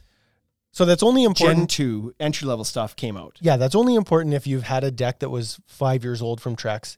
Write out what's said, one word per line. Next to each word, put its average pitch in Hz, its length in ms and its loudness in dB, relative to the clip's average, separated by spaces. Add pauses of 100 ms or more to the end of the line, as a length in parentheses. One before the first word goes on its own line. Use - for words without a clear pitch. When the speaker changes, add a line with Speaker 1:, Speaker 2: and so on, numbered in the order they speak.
(720)
Speaker 1:
So - 140 0
that's 175 180 4
only 254 200 6
important. 165 360 4
Speaker 2:
Gen 175 80 2
two 120 520 -4
entry-level 135 460 -4
stuff 110 320 -6
came 110 200 -6
out. 82 240 -18
Speaker 1:
Yeah, 160 160 4
that's 131 180 2
only 240 200 4
important 165 400 2
if 135 100 -4
you've 131 180 -2
had 131 200 -2
a 135 80 -2
deck 123 280 -4
that 135 100 -6
was 120 360 -8
five 131 380 -2
years 120 180 -6
old 117 200 -6
from 117 160 -6
Trex 110 400 -8